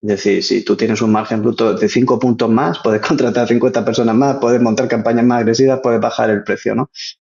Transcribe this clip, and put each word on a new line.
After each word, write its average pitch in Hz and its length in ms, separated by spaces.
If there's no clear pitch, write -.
Es 107 80
decir, 98 340
si 101 220
tú 104 120
tienes 110 260
un 107 100
margen 107 300
bruto 113 320
de 151 140
cinco 123 300
puntos 120 300
más, 143 340
puedes 107 180
<laughs> - 60
contratar 120 420
cincuenta 120 360
personas 117 300
más, 139 240
puedes 120 240
montar 113 260
campañas 117 360
más 120 160
agresivas, 131 420
puedes 117 180
bajar 113 300
el 104 140
precio, 110 300
¿no? 123 160